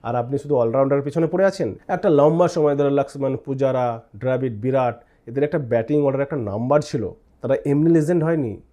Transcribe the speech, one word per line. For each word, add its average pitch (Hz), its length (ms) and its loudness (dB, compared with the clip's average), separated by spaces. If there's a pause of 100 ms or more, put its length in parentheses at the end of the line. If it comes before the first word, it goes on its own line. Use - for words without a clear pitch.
আর 117 140 -6
আপনি 123 220 -4
শুধু 143 180 -2
অলরাউন্ডারের 135 480 2
পিছনে 160 220 0
পড়ে 180 180 0
আছেন। 175 300 -2 (140)
একটা 185 200 -2
লম্বা 160 400 4
সময় 151 260 0
ধরে 143 160 2
লক্ষ্মণ, 135 460 -2
পূজারা, 127 640 -2 (140)
দ্রাবিড়, 127 380 -4
বিরাট, 123 480 -2 (240)
এদের 135 180 -2
একটা 147 140 -2
ব্যাটিং 127 440 0
অর্ডার, 135 200 0
একটা 143 140 -4
নাম্বার 120 440 0
ছিল, 117 300 -6 (320)
তারা 131 140 0 (100)
এমনি 147 240 4
লেজেন্ড 160 340 2
হয়নি 143 360 -2 (120)